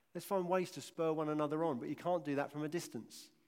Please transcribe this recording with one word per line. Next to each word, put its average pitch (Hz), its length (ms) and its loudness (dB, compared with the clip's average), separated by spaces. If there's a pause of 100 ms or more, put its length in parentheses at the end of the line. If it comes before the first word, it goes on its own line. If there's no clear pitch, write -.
(140)
Let's 170 120 -8
find 190 200 2
ways 185 260 2
to 135 100 -8
spur 160 300 0
one 156 180 0
another 151 340 2
on, 147 140 2
but - 100 -6
you 147 80 -2
can't 175 280 0
do 143 100 0
that 139 180 0
from 147 120 -4
a 156 40 0
distance. - 640 -6 (160)